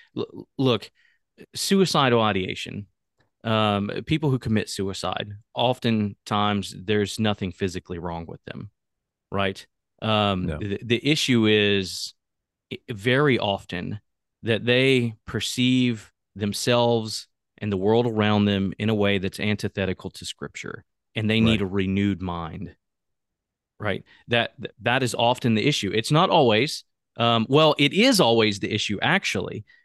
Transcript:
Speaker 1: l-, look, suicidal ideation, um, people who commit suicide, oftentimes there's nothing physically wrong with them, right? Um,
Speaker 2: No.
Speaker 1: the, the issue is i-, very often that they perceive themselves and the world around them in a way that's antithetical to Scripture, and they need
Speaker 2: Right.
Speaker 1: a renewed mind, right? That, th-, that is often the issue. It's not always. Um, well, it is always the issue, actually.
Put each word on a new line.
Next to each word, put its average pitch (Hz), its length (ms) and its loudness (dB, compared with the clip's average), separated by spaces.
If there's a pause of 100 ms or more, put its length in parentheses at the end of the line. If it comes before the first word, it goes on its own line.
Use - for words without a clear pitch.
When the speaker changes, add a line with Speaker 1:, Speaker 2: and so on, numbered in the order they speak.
(160)
Speaker 1:
l-, - 320 -10 (100)
look, 127 320 0 (640)
suicidal 147 680 2
ideation, 101 640 -4 (560)
um, 107 480 0 (140)
people 151 240 -2
who 127 100 2
commit 107 300 -2
suicide, 95 600 -6 (240)
oftentimes 104 1200 -2
there's 101 420 -2
nothing 104 320 -2
physically 90 480 -6
wrong 85 260 -8
with - 200 -16
them, - 260 -14 (600)
right? 98 320 -4 (380)
Um, 101 460 0
Speaker 2:
No. 78 100 -4
Speaker 1:
the, 98 240 -8
the 117 260 -2
issue 127 400 2
is 101 680 0 (580)
i-, - 60 -10 (120)
very 123 500 2
often 98 600 -4 (440)
that 107 220 -2
they 123 500 2 (100)
perceive 123 880 0 (240)
themselves 113 920 0 (320)
and 104 120 -4
the 98 60 0
world 110 280 2
around 107 400 2
them 98 320 0
in 107 120 -2
a 110 60 0
way 101 220 2
that's 92 220 -6
antithetical 98 720 -4
to - 140 -16
Scripture, - 580 -14 (320)
and 110 120 -2
they 113 120 2
need 113 220 4
Speaker 2:
Right. 95 80 -2
Speaker 1:
a 92 40 -6
renewed 98 480 0
mind, 87 540 -8 (1040)
right? 104 240 -6 (240)
That, 117 340 -2
th-, - 200 -10
that 120 200 0
is 123 140 0
often 120 400 2
the 107 100 0
issue. 113 260 0
It's 110 200 -2
not 160 180 4
always. 139 540 2 (320)
Um, 117 340 2
well, 151 300 6
it 143 140 4
is 214 260 4
always 113 400 4
the 98 120 -6
issue, 104 300 -2
actually. 110 640 -2 (200)